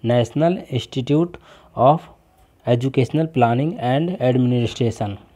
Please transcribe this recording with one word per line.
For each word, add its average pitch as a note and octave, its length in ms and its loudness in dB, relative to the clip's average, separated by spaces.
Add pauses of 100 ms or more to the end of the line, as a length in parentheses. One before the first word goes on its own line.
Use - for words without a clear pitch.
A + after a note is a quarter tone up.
National A#2+ 520 0 (160)
Institute C#3+ 640 -2 (400)
of C#3+ 220 4 (680)
Educational C3 600 0
Planning B2+ 440 0 (120)
and D3+ 380 -2
Administration। B2 920 0 (200)